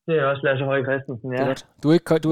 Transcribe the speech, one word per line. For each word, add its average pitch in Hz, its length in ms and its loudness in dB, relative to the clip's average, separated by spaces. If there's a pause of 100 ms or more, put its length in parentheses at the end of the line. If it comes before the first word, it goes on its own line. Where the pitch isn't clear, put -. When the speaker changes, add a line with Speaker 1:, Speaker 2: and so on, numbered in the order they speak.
Speaker 1:
Det 165 120 2
er 139 60 2
også 139 180 -2
Lasse 135 220 0
Høj 135 180 0
Christensen, 131 480 -6
ja. 127 60 -4
Speaker 2:
Det 131 60 0
er 131 40 0
godt. 131 180 -4 (180)
Du 143 60 2
er 156 40 6
ikke, 170 120 2
du - 80 0
er - 40 6
Speaker 1:
Og 156 40 -4 (100)